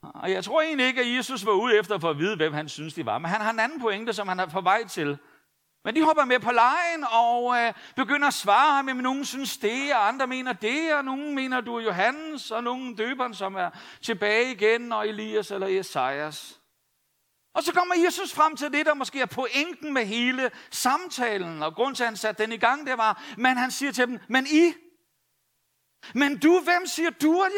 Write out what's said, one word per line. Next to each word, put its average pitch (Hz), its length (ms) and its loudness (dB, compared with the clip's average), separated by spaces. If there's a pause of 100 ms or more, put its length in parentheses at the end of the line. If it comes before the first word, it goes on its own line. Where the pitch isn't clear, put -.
Og - 280 -8
jeg 185 140 -2
tror 269 180 2
egentlig 294 240 0
ikke, 254 140 0
at 240 160 0
Jesus 247 300 -4
var 214 60 2
ude 214 260 4
efter 208 200 0
for 165 120 0
at 147 80 -2
vide, 190 180 0
hvem 156 160 0
han 151 160 -6
synes, 151 260 -12
de 156 120 -8
var. 110 120 -2
Men 165 120 -6
han 214 100 -2
har 214 100 -2
en 226 100 -2
anden 262 200 -2
pointe, 226 320 -2
som 196 160 -6
han 185 120 -2
er 185 60 0
på 170 140 -4
vej 202 260 2
til. 147 320 -4 (680)
Men 226 100 -4
de 311 100 2
hopper 311 200 4
med 247 160 2
på 233 100 -2
lejen 302 540 2
og, 240 520 2
øh, 233 180 2 (220)
begynder 277 320 2
at - 60 0
svare 247 380 4
ham. 277 160 2
"Jamen, 254 140 -2
nogen 269 220 0
synes 254 340 -6
det, 269 360 0
og 214 140 4
andre 262 180 0
mener 254 260 -4
det, 285 420 0
og 285 100 0
nogen 285 300 -6
mener, 262 260 -2
du 233 160 -6
er 233 40 -4
Johannes, 247 680 -2
og 233 140 -4
nogen 247 320 -6
døberen, 247 380 -4
som 190 200 -6
er 180 160 -2 (320)
tilbage 220 500 0
igen, 233 400 2
og 214 160 -2
Elias 214 420 -4
eller 190 160 -4
Esajas." 151 960 -4 (1000)
Og 311 60 -2
så 339 100 -2
kommer 359 200 2
Jesus 349 400 0
frem 311 220 2
til 285 160 -4
det, 302 140 2
der 302 80 4
måske 277 260 -6
er 247 60 0
pointen 277 680 -4
med 240 120 0
hele 247 440 0 (200)
samtalen, 233 920 -2
og 160 120 -4
grund 240 220 0
til, 247 60 -2
at 233 60 0
han 220 80 -6
satte 214 260 -2
den 220 100 -2
i 233 40 -6
gang, 269 300 2
det 254 120 -2
var, 220 240 0 (160)
men 254 180 4
han 247 140 0
siger 277 220 -4
til 247 160 2
dem: 240 200 -8
"Men 254 180 0
I? 311 280 6 (1400)
Men 285 240 2
du, 339 220 6
hvem 349 260 2
siger 330 240 0
du, 320 320 2
at 381 140 2